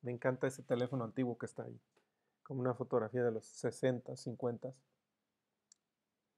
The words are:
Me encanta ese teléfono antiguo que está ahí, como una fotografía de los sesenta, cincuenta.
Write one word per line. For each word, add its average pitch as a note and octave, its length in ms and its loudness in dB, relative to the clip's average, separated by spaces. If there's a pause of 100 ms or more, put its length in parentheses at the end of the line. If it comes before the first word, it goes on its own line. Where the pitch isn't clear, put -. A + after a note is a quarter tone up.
Me B2 80 -2
encanta B2+ 360 2
ese C3 160 -4
teléfono B2 400 2
antiguo A#2 340 0
que - 80 -6
está - 160 -8
ahí, A#2+ 180 -10 (640)
como C3+ 200 -4
una B2+ 120 4
fotografía B2 500 2
de A#2+ 60 4
los A2 160 -2
sesenta, B2+ 720 0
cincuenta. B2 560 -4 (1600)